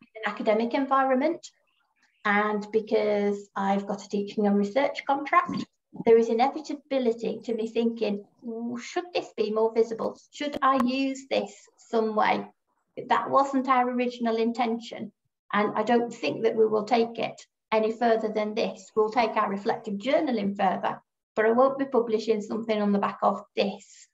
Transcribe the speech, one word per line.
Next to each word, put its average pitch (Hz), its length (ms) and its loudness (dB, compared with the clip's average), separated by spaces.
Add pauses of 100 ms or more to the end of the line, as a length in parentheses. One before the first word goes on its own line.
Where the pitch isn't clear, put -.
it's - 140 -20
an 220 100 -8
academic 220 480 0
environment, 269 760 2 (760)
and 208 440 0
because 208 880 0
I've 196 300 0
got 202 180 -6
a - 40 -20
teaching 202 380 -2
and 202 120 4
research 254 480 0
contract, 294 580 0 (400)
there 226 140 8
is 233 100 4
inevitability 254 1160 -2
to 226 100 -4
me 220 140 -4
thinking, 226 600 -2 (180)
"Ooh, 233 300 -8
should 349 380 -8
this 339 180 -4
be 214 180 -4
more 220 220 0
visible? 226 460 -2 (120)
Should 285 300 -8
I 269 240 4
use 269 440 -2
this 208 380 -4 (120)
some 220 360 -2
way?" 202 320 0 (600)
That - 240 0
wasn't 269 380 2
our 247 200 2
original 247 480 -2
intention, 226 760 -4 (400)
and 208 220 0
I 214 100 -2
don't 240 280 2
think - 300 -4
that 220 140 0
we 220 100 6
will 214 180 0
take 226 340 0
it - 280 -8 (260)
any 220 200 2
further 226 360 2
than 214 260 -2
this. 196 400 -4
We'll 214 160 2
take 226 260 0
our 214 120 2
reflective 202 460 -4
journaling 233 600 0
further, 196 460 -2 (340)
but 220 120 2
I 226 60 6
won't 269 260 4
be 277 80 -2
publishing 220 560 0
something 214 400 -4
on 202 100 2
the 202 60 2
back 196 240 -4
of 202 200 0 (140)
this. - 580 -4